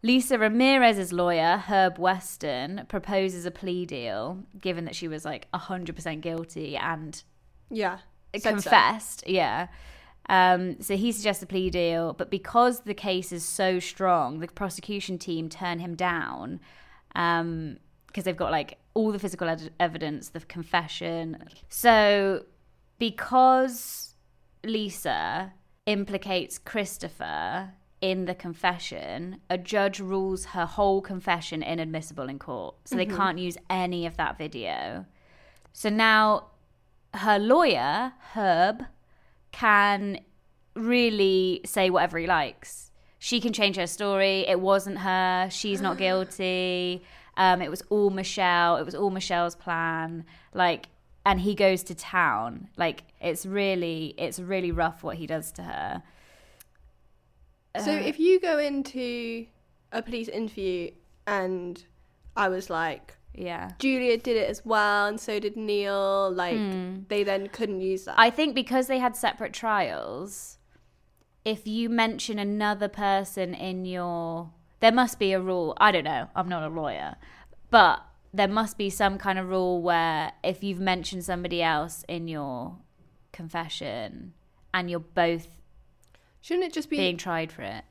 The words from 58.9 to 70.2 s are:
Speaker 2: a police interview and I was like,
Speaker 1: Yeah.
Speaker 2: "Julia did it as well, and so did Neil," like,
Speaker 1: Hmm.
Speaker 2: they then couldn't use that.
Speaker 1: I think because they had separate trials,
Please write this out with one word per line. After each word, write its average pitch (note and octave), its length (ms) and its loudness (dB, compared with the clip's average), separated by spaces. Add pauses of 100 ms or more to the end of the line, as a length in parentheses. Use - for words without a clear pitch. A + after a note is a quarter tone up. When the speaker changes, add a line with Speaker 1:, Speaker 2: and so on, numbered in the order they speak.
Speaker 2:
a A3+ 100 -4
police A3+ 260 -6
interview F#3+ 640 -4 (340)
and F#3 580 -4 (520)
I G3 140 2
was F#3 200 -6
like, E3 460 -6 (180)
Speaker 1:
Yeah. F3+ 460 -10
Speaker 2:
"Julia B3 380 2
did A#3+ 200 0
it G#3+ 120 2
as - 160 -8
well, G#3 420 4
and G#3+ 120 -4
so G#3 200 -4
did G#3 180 -4
Neil," G3 760 0
like, F3+ 260 -2
Speaker 1:
Hmm. F#3+ 380 -4 (120)
Speaker 2:
they G#3 160 0
then G3 240 0
couldn't G3+ 340 -4
use F#3+ 240 -2
that. - 120 -4
Speaker 1:
I A3+ 120 8
think C#4+ 240 0
because B3+ 340 0
they C4 120 0
had B3 160 0
separate - 380 -4
trials, D3+ 1080 -4 (840)